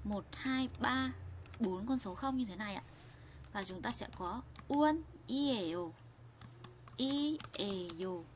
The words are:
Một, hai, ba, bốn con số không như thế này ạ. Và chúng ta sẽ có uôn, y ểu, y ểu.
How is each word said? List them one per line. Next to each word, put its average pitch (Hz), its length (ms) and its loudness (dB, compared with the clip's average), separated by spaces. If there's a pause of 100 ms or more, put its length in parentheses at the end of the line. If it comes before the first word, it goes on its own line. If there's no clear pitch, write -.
Một, 208 280 0
hai, 262 380 2 (100)
ba, 262 320 4 (480)
bốn 196 280 2
con 262 120 4
số 185 160 -2
không 262 220 2
như 254 80 4
thế 185 100 -4
này 202 200 -2
ạ. - 80 -4 (680)
Và 202 100 2
chúng 185 180 -4
ta 233 100 0
sẽ - 160 -2 (100)
có 185 240 -2 (260)
uôn, 302 340 6 (260)
y 269 300 4
ểu, 170 360 0 (1040)
y 285 400 4 (200)
ểu. 180 680 0 (100)